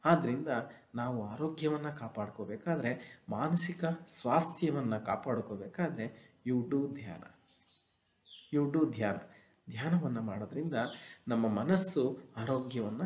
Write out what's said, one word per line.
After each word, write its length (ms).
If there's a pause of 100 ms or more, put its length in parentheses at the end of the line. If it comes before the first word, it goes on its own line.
ಆದ್ರಿಂದ 420 (480)
ನಾವು 320
ಆರೋಗ್ಯವನ್ನ 600
ಕಾಪಾಡ್ಕೋಬೇಕಾದ್ರೆ, 1400
ಮಾನಸಿಕ 560 (220)
ಸ್ವಾಸ್ಥ್ಯವನ್ನ 880
ಕಾಪಾಡ್ಕೋಬೇಕಾದ್ರೆ 1400 (120)
you 160
do 300
ಧ್ಯಾನ, 300 (1300)
you 200
do 180
ಧ್ಯಾನ. 240 (540)
ಧ್ಯಾನವನ್ನ 500
ಮಾಡೋದ್ರಿಂದ 540 (540)
ನಮ್ಮ 200
ಮನಸ್ಸು 880
ಆರೋಗ್ಯವನ್ನ 680